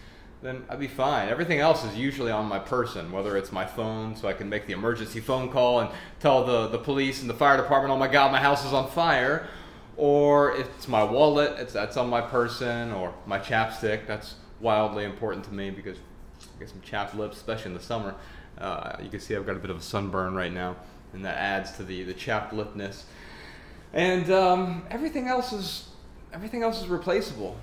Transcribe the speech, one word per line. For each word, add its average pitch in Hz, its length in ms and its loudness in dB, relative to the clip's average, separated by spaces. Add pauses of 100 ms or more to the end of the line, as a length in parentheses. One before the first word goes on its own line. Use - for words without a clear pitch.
(420)
then 127 260 -10
I'd - 120 -8
be 139 80 -4
fine. 131 400 0
Everything 156 320 0
else 156 240 4
is 101 120 -6
usually 131 360 -2
on 107 140 0
my 101 120 -2
person, 98 540 -4
whether 98 240 -2
it's 95 160 -2
my 95 120 -2
phone, 110 520 -6
so - 100 -6
I 95 60 0
can 98 160 -8
make 104 180 -4
the 104 60 -6
emergency 113 480 -2
phone 127 320 -2
call 123 260 6
and 110 120 2 (280)
tell 131 260 6
the, 117 220 4
the 113 120 -2
police 135 420 0
and 123 100 -4
the 113 40 -4
fire 139 220 8
department, 135 380 4
"Oh - 20 4
my 131 120 4
God, 139 240 6
my 131 80 4
house 139 260 4
is 127 60 -4
on 147 180 2
fire," 156 560 2 (500)
or 143 600 6
if 131 140 -2
it's - 180 -14
my 110 160 4
wallet, 143 540 6
it's, 120 140 -8
that's 107 240 -4
on 123 140 0
my 120 100 2
person, 120 720 -2
or 92 240 -4 (100)
my 98 140 -2
chapstick. 110 720 0
That's 107 260 -8 (240)
wildly 107 460 2
important 98 400 -6
to 101 100 -12
me 98 160 -6
because 95 260 -10
I - 640 -20
get - 120 -14
some 95 100 -16
chapped 101 340 -6
lips, 107 220 -6
especially 110 300 -8
in 92 80 -8
the 87 100 -12
summer. 107 320 -6 (420)
Uh, - 420 -8
you 95 100 -12
can 98 100 -8
see - 160 -6
I've 98 100 -6
got 101 80 -2
a 87 60 -6
bit 95 100 -8
of 87 60 -6
a 82 40 -12
sunburn 95 540 -4
right 90 180 -2
now, 92 220 -6 (380)
and 95 120 -12
that 92 120 -4
adds 98 400 -2
to 101 80 -10
the, 92 180 -8
the 92 120 -8
chapped 110 380 -4
lipness. 104 520 -8 (880)
And, 180 400 0
um, 180 580 4
everything 269 380 -4
else 247 240 0
is 190 340 -8 (460)
everything 220 300 -8
else 220 180 0
is 180 80 -6
replaceable. 147 760 -2